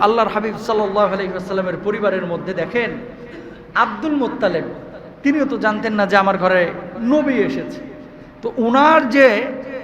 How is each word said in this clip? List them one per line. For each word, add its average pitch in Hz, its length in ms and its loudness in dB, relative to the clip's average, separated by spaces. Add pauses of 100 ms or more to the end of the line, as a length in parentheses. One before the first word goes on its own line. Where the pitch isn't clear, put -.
আল্লাহর 220 280 4
হাবিব 214 300 -4
সাল্লাল্লাহু 208 540 0
আলাইহি 190 200 -4
ওয়াসাল্লামের 185 420 -4 (100)
পরিবারের 202 420 0
মধ্যে। 170 280 -6
দেখেন, 214 360 -2 (840)
আব্দুল 226 380 -2
মুত্তালেব, 208 520 0 (580)
তিনিও 285 220 2
তো 254 140 -2
জানতেন 214 360 0
না 202 120 2
যে 190 100 2
আমার 196 220 4
ঘরে 180 320 2 (300)
নবী 277 340 2
এসেছে। 170 460 -2 (640)
তো 226 140 -4
ওনার 269 540 4
যে 240 320 6 (420)